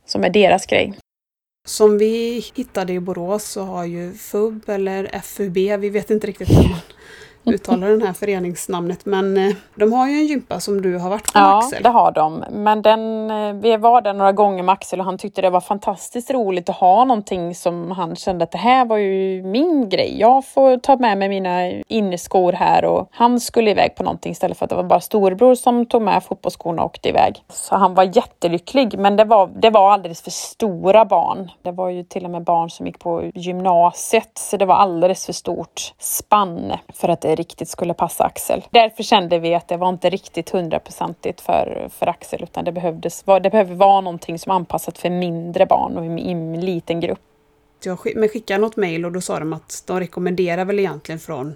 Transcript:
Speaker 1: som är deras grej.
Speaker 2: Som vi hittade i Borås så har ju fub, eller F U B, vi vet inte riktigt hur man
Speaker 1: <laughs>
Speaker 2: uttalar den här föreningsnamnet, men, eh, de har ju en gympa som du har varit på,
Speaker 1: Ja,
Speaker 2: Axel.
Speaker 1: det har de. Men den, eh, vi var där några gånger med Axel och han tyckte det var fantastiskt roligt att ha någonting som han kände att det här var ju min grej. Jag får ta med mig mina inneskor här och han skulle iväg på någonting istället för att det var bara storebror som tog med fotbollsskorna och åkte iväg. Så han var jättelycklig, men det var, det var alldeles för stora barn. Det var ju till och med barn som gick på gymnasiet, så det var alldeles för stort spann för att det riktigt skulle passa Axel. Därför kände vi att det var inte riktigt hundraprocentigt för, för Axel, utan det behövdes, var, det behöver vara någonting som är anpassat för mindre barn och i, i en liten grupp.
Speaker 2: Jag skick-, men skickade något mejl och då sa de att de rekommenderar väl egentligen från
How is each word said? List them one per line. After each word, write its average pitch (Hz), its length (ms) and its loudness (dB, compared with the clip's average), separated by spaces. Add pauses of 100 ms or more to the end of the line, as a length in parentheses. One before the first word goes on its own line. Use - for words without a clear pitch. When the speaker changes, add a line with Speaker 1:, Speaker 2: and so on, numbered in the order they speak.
Speaker 1:
som 202 180 -4
är 185 60 0
deras 190 360 4
grej. - 280 0 (720)
Speaker 2:
Som 214 300 4
vi 233 460 0 (120)
hittade 190 380 -6
i 185 60 -4
Borås 180 440 -6
så - 200 -10
har 185 220 -8
ju 175 280 -10
fub, 214 560 -4
eller 196 440 -4
F - 260 -12
U 202 100 -4
B, 190 280 0
vi 202 120 -4
vet 202 220 -4
inte 214 160 0
riktigt 190 220 -6
hur 180 200 8
man 175 100 -6 (640)
Speaker 1:
<laughs> 233 100 2
Speaker 2:
uttalar 190 360 -2
den 220 120 4
här 190 120 -2
föreningsnamnet, 180 920 -6
men, 196 320 0
eh, 196 180 2 (200)
de 214 180 2
har 254 140 2
ju 285 80 -2
en 302 100 2
gympa 277 340 -4
som 202 220 -2
du 185 160 -2
har 180 120 -6
varit 208 240 -4
på, 214 60 6
Speaker 1:
Ja, 196 240 8
Speaker 2:
Axel. 262 200 -2
Speaker 1:
det 233 60 6
har 185 220 6
de. 160 400 -2
Men 214 300 0
den, 220 500 2
eh, 214 220 -4
vi 220 240 2
var 233 240 6
där 202 120 -2
några 196 180 4
gånger 202 320 2
med 185 100 4
Axel - 260 -6
och 185 60 -6
han 185 120 -6
tyckte 202 240 -8
det 185 80 4
var 180 120 2
fantastiskt 208 720 -6
roligt 190 380 -2
att 180 60 -6
ha 196 300 6
någonting 190 500 -2
som 170 360 -6
han 175 240 -6
kände 180 280 -4
att - 80 -2
det 180 60 -6
här 247 280 4
var 220 120 0
ju 190 460 -2
min 262 460 0
grej. 139 300 -2
Jag 254 280 6
får 262 300 4
ta 262 200 4
med 226 200 2
mig 196 120 0
mina 180 400 -2 (180)
inneskor 185 640 0
här 170 320 2
och 170 260 0
han 240 280 2
skulle 226 320 0
iväg 185 240 2
på - 80 -6
någonting 170 280 -6
istället 175 260 -4
för 180 80 -4
att - 40 -6
det - 60 -4
var 180 80 -2
bara 180 180 2
storebror 208 540 4
som 240 300 -2
tog 240 160 0
med 185 220 0
fotbollsskorna - 580 -6
och - 40 0
åkte - 240 -6
iväg. - 400 0
Så - 260 -6
han 190 200 2
var 190 80 6 (140)
jättelycklig, 190 840 -2
men 202 160 2
det 208 100 6
var, 208 300 4
det 202 140 4
var 202 220 6
alldeles 175 300 -2
för 185 100 -14
stora 196 760 2
barn. 185 460 -2 (100)
Det 180 100 -8
var 185 180 -6
ju 180 140 -8
till 180 220 -12
och 175 60 -10
med 170 120 -8
barn 170 260 0
som 175 180 -12
gick 175 120 -14
på 170 360 -6
gymnasiet, 180 1040 0
så - 200 -4
det 196 80 2
var 185 100 6
alldeles 180 500 2
för 175 80 -8
stort - 640 -10
spann 190 760 -2 (200)
för - 160 -2
att 165 120 -2
det 156 100 0
riktigt 170 380 -6
skulle 175 240 -6
passa - 300 -2
Axel. - 480 -4
Därför 226 320 2
kände 175 360 2
vi 170 160 0
att 170 120 -4
det 175 100 -4
var 180 120 -2
inte 180 200 -2
riktigt 180 400 -6
hundraprocentigt 170 920 -6
för, - 460 -2 (120)
för - 80 -2
Axel, - 360 -8
utan 170 220 -10
det 175 60 -4
behövdes, 170 560 -8
var, 190 120 4
det 190 100 0
behöver 190 260 2
vara 196 260 4
någonting 170 380 -8
som - 120 -8
är 190 40 2
anpassat - 420 -6
för 175 120 -6
mindre 175 560 -2
barn - 320 0
och 165 80 -6
i, - 160 -6
i 185 100 -6
en 165 300 -6
liten 170 380 -4
grupp. 170 200 -4 (640)
Speaker 2:
Jag 180 160 -8
skick-, - 180 -6
men 220 120 2
skickade 208 320 -4
något 220 140 -2
mejl 170 300 -2
och 170 60 -6
då 180 100 -6
sa 175 180 -6
de 156 140 -6
att - 340 -14
de 185 120 -4
rekommenderar 180 640 -2
väl 202 140 -2
egentligen 160 400 -6
från 147 360 -10